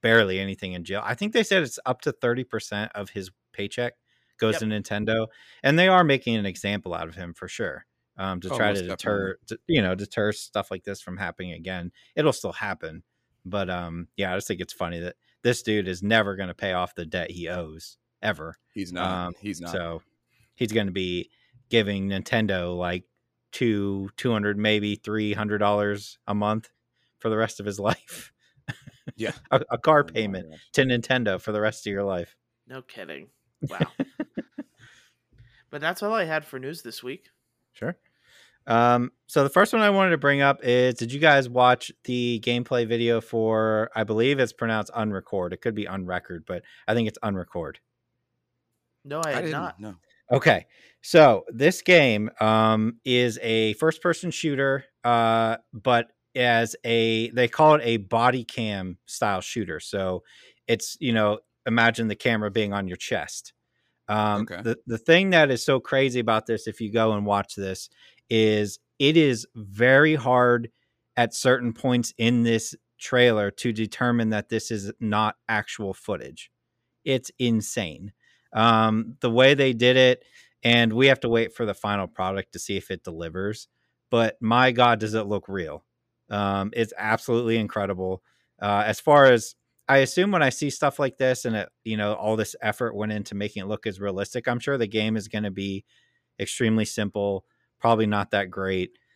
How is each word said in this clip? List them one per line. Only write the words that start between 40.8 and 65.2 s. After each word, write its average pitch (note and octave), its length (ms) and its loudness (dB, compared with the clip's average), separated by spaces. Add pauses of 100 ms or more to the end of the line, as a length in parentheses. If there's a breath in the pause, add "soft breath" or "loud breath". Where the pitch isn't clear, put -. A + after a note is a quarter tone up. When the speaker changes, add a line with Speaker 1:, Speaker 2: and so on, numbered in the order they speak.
Speaker 1:
did A#2+ 180 -6
you C#3 60 -8
guys C#3+ 300 6
watch B2 420 4 (140)
the A#2+ 380 -2
gameplay A#2+ 440 -2
video A#2 340 0
for, A2 760 0
I A2+ 100 0
believe A#2 340 2
it's B2 140 0
pronounced A2 400 -4
Unrecord. F#2+ 600 -4
It F#2 80 -12
could A2+ 140 -4
be G#2 100 -6
Unrecord, F2+ 600 -8
but F2+ 160 -10 (240 loud breath)
I A2 80 0
think A#2 120 0
it's - 160 -8
Unrecord. F2 540 -6 (1300)
Speaker 2:
No, D3 160 -8
I D#3 120 -2
Speaker 3:
I - 80 -2
Speaker 2:
had F3 60 -6
Speaker 3:
didn't, D#3 240 -6
Speaker 2:
not. - 60 -20
Speaker 3:
no. G#2 180 -14 (360)
Speaker 1:
Okay. B2 360 4 (340 soft breath)
So C3+ 480 8
this C#3+ 320 0
game, A#2+ 480 6 (100)
um, A2 680 4
is B2 360 0
a A2+ 320 0
first-person D#3+ 580 -2
shooter, C3+ 540 -2 (180)
uh, A2+ 540 2 (160)
but A#2 380 0 (240)
as A#2 480 2
a, A2+ 480 0
they B2 160 2
call D#3 280 6
it C#3+ 80 2
a A#2 140 0
body A#2 460 0
cam G2 600 -6
style G2+ 360 -4
shooter. F2 380 -8
So F#2 440 -4 (440 soft breath)
it's, - 320 -4
you B2 140 -2
know, G#2+ 260 2 (260)
imagine A#2 420 2
the G2+ 80 -4
camera G#2+ 360 -2
being G2+ 220 -2
on G2 140 -4
your F2+ 100 -8
chest. - 560 -8 (560)
Um, G#2+ 400 0
Speaker 3:
Okay. F2+ 140 -12
Speaker 1:
the, A#2 140 -2 (100)
the A2+ 120 -6
thing F#3 320 4